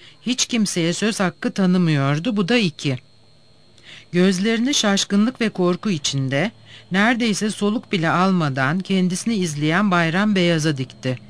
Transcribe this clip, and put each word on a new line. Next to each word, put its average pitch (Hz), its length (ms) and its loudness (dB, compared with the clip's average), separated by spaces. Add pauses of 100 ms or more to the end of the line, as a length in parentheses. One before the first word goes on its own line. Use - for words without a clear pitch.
(260)
hiç 254 200 -2
kimseye 180 460 0
söz 208 280 -2
hakkı 190 300 -2
tanımıyordu, 175 840 2
bu 190 120 0
da 240 80 2
iki. 151 420 -2 (1120)
Gözlerini 202 640 2
şaşkınlık 202 640 0
ve 220 80 0
korku 180 420 0
içinde, 139 600 -2 (420)
neredeyse 214 580 0
soluk 208 420 -2
bile 165 180 0
almadan 160 680 2
kendisini 185 540 -2
izleyen 170 560 0
Bayram 180 440 2
Beyaz'a 165 420 2
dikti. 127 420 -6 (120)